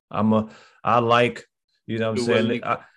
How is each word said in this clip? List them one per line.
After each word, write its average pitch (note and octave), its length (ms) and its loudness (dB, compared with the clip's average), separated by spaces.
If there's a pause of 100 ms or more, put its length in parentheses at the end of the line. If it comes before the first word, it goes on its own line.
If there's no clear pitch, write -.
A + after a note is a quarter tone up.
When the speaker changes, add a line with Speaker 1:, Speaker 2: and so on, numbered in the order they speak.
(120)
Speaker 1:
I'm G#2+ 220 0
a, G#2+ 160 0 (340)
I A2+ 160 2
like, A#2 440 2 (440)
you A2+ 120 -6
know A2+ 120 -2
what A2 80 -4
I'm A#2+ 60 -4
Speaker 2:
Dua A#2 100 2
Speaker 1:
saying? A2 120 2
Speaker 2:
Lipa. - 380 -4 (120)